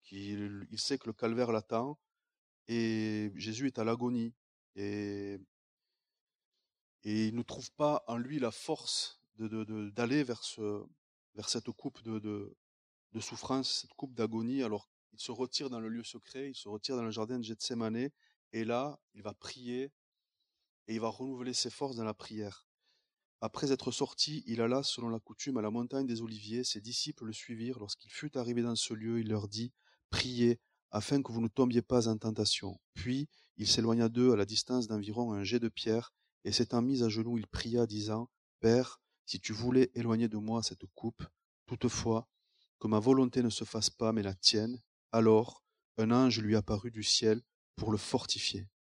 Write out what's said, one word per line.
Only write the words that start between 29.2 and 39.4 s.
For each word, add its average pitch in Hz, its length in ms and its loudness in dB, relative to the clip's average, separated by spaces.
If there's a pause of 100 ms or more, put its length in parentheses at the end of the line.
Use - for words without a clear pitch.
il 110 80 -2
leur 104 200 -2
dit, « 110 240 -6 (380)
Priez, 120 500 4 (300)
afin 135 320 0
que - 80 -6
vous 117 100 -2
ne 113 80 2
tombiez 120 340 4
pas 120 260 4
en 110 100 2
tentation. » 107 640 -2 (140)
Puis, 135 340 -2 (280)
il 107 120 -2
s'éloigna 113 400 4
d'eux 123 240 6
à 110 40 6
la 101 80 4
distance 110 440 -2
d'environ 107 440 -2
un 101 120 -2
jet 113 160 0
de 117 80 0
pierre, 113 440 -2 (320)
et 104 80 -2
s'étant 117 300 2
mis 127 200 2
à 113 60 4
genoux, 113 300 0
il 107 80 -4
pria, 120 400 0
disant, « 107 420 -4 (320)
Père, 120 400 4 (240)
si - 160 -8